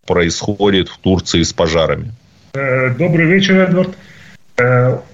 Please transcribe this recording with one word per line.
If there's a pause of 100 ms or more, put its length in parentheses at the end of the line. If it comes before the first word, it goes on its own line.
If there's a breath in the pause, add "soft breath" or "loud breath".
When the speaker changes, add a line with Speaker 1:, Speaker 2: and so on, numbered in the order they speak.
Speaker 1:
происходит
в
Турции
с
пожарами? (420)
Speaker 2:
Э,
добрый
вечер,
Эдвард. (600 loud breath)
Э, (140)